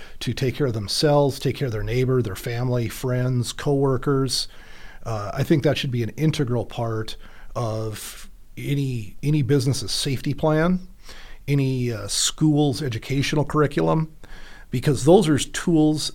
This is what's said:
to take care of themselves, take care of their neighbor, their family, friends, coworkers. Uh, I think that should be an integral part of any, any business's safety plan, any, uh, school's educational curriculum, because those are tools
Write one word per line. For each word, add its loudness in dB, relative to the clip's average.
to -2
take -2
care 0
of 0
themselves, 2
take 0
care -4
of -4
their -4
neighbor, 2
their -4
family, -2
friends, -2
coworkers. 0
Uh, -6
I -2
think 4
that 2
should -2
be 0
an -2
integral 0
part -4
of -6
any, -4
any 4
business's 2
safety -2
plan, 2
any, 0
uh, -8
school's 2
educational 0
curriculum, 2
because 2
those 8
are 4
tools 2